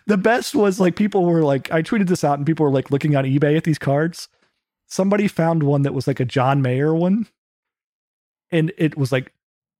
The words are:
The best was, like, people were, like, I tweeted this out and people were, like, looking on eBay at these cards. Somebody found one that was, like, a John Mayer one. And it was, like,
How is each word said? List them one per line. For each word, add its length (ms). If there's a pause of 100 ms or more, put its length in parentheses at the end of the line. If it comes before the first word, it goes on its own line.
The 100
best 380
was, 260
like, 160
people 280
were, 180
like, 280
I 120
tweeted 260
this 160
out 140
and 80
people 200
were, 60
like, 180
looking 240
on 100
eBay 320
at 80
these 140
cards. 500 (600)
Somebody 400
found 340
one 200
that 120
was, 140
like, 100
a 60
John 360
Mayer 340
one. 340 (1200)
And 260
it 220
was, 140
like, 200 (460)